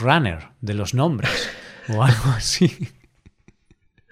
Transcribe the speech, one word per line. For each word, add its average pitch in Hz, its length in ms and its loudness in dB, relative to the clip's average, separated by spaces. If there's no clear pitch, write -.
Runner 120 480 0
de 104 120 -4
los 104 200 -4
nombres, 131 560 -2
<laughs> - 200 -20
o 110 140 2
algo 123 320 4
así. - 560 0